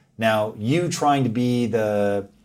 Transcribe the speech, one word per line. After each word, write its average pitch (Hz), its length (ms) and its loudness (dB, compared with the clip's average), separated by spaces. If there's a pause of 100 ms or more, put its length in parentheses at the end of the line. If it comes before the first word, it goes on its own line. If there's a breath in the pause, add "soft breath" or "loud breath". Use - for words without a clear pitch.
(160 soft breath)
Now, 110 420 0
you 151 300 0
trying 143 360 0
to 120 60 0
be 123 360 0
the, 101 600 0 (180)